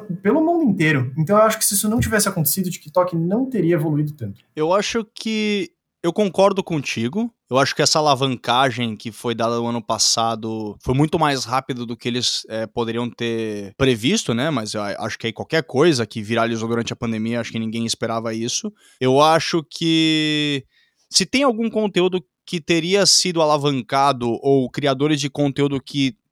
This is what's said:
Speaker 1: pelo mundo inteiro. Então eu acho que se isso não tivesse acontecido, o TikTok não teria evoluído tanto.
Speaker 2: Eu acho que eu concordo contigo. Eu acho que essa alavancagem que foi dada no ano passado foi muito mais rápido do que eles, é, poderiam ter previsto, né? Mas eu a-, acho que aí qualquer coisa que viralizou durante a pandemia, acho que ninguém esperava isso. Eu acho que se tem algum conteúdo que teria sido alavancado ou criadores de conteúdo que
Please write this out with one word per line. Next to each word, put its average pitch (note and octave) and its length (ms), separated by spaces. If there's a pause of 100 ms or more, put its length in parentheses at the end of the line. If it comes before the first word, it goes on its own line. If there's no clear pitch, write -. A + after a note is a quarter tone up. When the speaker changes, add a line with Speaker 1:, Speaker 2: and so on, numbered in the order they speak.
(220)
Speaker 1:
pelo C#4 220
mundo E4+ 180
inteiro. D3+ 560
Então D#3+ 180
eu G#3+ 60
acho G#3+ 160
que - 60
se G#3 100
isso G#3 140
não A3+ 100
tivesse G#3 300
acontecido, F3 400
o - 20
TikTok F3+ 460
não G#3 340
teria F3 240
evoluído D3+ 380
tanto. G2+ 280 (140)
Speaker 2:
Eu D#3 180
acho G#3 400
que G#3+ 600 (300)
eu E3+ 100
concordo G3 500
contigo. D#3 680 (200)
Eu B2 80
acho C3+ 160
que D#3+ 80
essa D3 160
alavancagem B2 1000
que A2 140
foi A#2 240
dada A#2 220
no A#2+ 100
ano A#2 160
passado A2 1000
foi B2+ 140
muito D#3 240
mais C#3+ 260
rápido B2 400
do A#2 120
que - 120
eles, A#2+ 400
é, A2 180
poderiam A#2 440
ter A2 680
previsto, C3 560
né? B2+ 180
Mas G#2+ 220
eu A2 80
a-, G2+ 200
acho A2 180
que - 80
aí A2+ 60
qualquer D3+ 320
coisa C3 420
que A2 160
viralizou A2+ 460
durante A#2 240
a A2 40
pandemia, A2+ 440
acho - 120
que A#2 60
ninguém A2+ 260
esperava A2+ 480
isso. A#2+ 400 (280)
Eu C3 200
acho D#3+ 480
que D#3 960 (460)
se - 160
tem C4 160
algum A3+ 260
conteúdo F#3 560 (220)
que F3 140
teria F3 440
sido E3 380
alavancado C#3 960
ou C3+ 300
criadores C#3+ 500
de C#3+ 80
conteúdo C#3 540
que C3+ 320 (160)